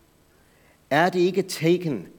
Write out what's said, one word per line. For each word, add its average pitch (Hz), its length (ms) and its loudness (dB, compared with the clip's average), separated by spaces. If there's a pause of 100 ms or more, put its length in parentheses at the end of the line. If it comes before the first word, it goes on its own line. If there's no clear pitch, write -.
(880)
Er 160 200 4
det 180 100 -2
ikke 185 240 2
tegn 165 640 -2 (120)